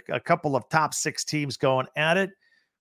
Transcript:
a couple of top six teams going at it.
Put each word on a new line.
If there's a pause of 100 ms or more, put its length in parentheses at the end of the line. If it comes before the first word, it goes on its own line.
a
couple
of
top
six
teams
going
at
it. (500)